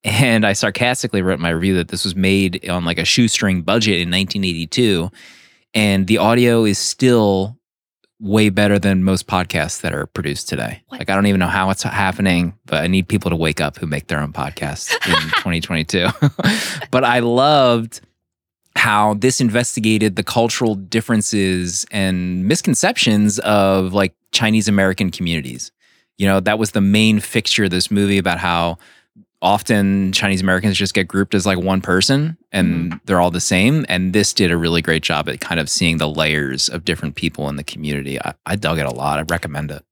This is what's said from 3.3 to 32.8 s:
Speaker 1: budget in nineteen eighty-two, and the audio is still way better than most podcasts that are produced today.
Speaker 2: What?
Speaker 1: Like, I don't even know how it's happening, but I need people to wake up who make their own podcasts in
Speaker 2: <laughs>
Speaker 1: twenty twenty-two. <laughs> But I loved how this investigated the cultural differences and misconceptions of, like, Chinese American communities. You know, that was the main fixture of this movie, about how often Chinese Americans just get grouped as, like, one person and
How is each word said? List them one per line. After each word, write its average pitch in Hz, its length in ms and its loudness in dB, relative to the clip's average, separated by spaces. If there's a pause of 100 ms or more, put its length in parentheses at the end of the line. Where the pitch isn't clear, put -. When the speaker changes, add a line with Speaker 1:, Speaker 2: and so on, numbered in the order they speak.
Speaker 1:
budget 104 360 2
in 87 100 -2
nineteen 95 360 0
eighty-two, 90 680 0 (640)
and 98 340 2
the 110 120 2
audio 117 440 4
is 101 140 2
still 107 800 2 (640)
way 104 280 4
better 101 300 2
than 95 240 2
most 92 240 0
podcasts 90 540 -4
that 85 120 -4
are 73 140 -4
produced 76 400 -8
today. 57 400 -6
Speaker 2:
What? 262 140 -16
Speaker 1:
Like, - 80 -6
I 98 60 0
don't 101 120 2
even 98 120 2
know 90 80 2
how 95 240 0
it's - 120 -4
happening, 92 680 0 (140)
but 78 160 -2
I 87 40 -2
need 92 220 0
people 98 220 0
to 85 40 0
wake 80 240 -2
up 73 180 -4
who - 80 -8
make 71 220 -6
their 76 140 -2
own 73 100 -6
podcasts 73 640 -8 (140)
in - 220 -2
Speaker 2:
<laughs> 427 120 -2
Speaker 1:
twenty - 180 -2
twenty-two. 85 480 -2 (420)
<laughs> 208 420 -6
But 127 120 2
I 123 160 2
loved 120 800 2 (760)
how 107 400 4
this 127 260 0
investigated 110 760 0
the 90 60 -2
cultural 113 520 0
differences 98 1120 0
and 92 580 -2
misconceptions 113 920 2
of, 98 520 2
like, 98 220 0 (180)
Chinese 110 360 2
American 95 420 2
communities. 78 640 -6 (480)
You 98 80 0
know, 95 140 4
that 107 180 0
was 107 120 0
the 104 100 0
main 107 380 4
fixture - 440 -2
of 92 80 0
this 90 180 -2
movie, 101 300 2
about 87 180 -2
how 85 400 -2 (640)
often 98 720 2
Chinese 98 280 0
Americans 92 360 0
just 98 160 -2
get 95 140 0
grouped 98 280 -2
as, 90 100 0
like, 92 140 0
one 95 220 0
person 139 560 0 (140)
and 92 160 0 (240)